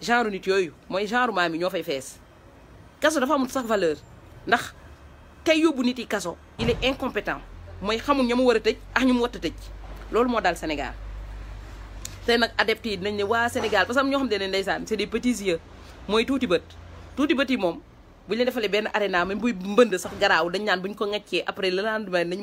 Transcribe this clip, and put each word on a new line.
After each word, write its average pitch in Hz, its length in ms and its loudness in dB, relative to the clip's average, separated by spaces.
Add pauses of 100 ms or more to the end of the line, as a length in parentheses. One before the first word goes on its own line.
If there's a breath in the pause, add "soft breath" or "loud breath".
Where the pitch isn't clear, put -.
genre 226 280 2
nit 190 160 -6
yooyu, 185 280 2 (160)
mooy 196 180 -2
genre 240 260 2
maam 175 200 2
yi 160 60 -4
ñoo 180 100 0
fay 180 140 -4
fees. 139 360 -6 (800)
Kaso 311 200 4
dafa 262 160 2
amul 254 140 0
sax 254 180 -4
valeur, 190 280 2 (520)
ndax - 260 0 (720)
kay 320 180 6
yóbbu 277 200 4
nit 247 160 2
yi 220 80 -6
kaso, 185 280 -4 (240)
il 233 100 0
est 233 140 0
incompétent. 240 560 -2 (420)
Mooy 214 160 0
xamul 269 320 2
ña 240 80 2
mu 254 80 4
war 233 120 6
a - 40 2
tëj 240 160 0 (160)
ak 254 100 2
ñu 254 100 6
mu 240 120 4
war 233 80 -4
a 196 80 -10
tëj. 156 120 -2 (600)
Loolu 240 160 4
moo 240 120 2
daal 175 140 2
Sénégal. 143 380 -4 (1300)
Tey 233 120 4
nag 233 200 2
adepte 214 360 0
yi 185 40 -4
dinañ 208 200 -4
ne 202 80 -2
waa 233 240 2
Sénégal, 214 380 2
parce 240 100 0
que 277 80 6
am 277 40 2
ñoo 277 120 2
xam 254 80 0
ne 196 180 0
ndeysaan, 190 380 -2
c'est 220 120 -2
des 202 100 -2
petits 233 360 -2
yeux, 175 160 0 (480 loud breath)
mooy 220 180 2
tuuti 262 220 0
bët. 175 140 2 (560)
Tuuti 302 160 4
bët 269 160 2
yi 247 80 2
moom, 185 220 0 (480)
bu 185 80 -2
ñu - 20 -2
leen 247 80 2
defalee 247 240 0
benn 208 240 0
arena, 190 320 2
même 202 140 -4
buy 233 140 0
mbënd 202 440 4
sax 196 240 -8
garaaw, 175 300 6
dañ 190 120 -2
naan 190 160 2
bu 185 100 -6
ñu 208 60 -8
ko 220 120 -2
ŋaccee, 202 400 -2
après 190 240 -2
le 185 100 0
lendemain, 208 440 -2
nañ 175 180 -4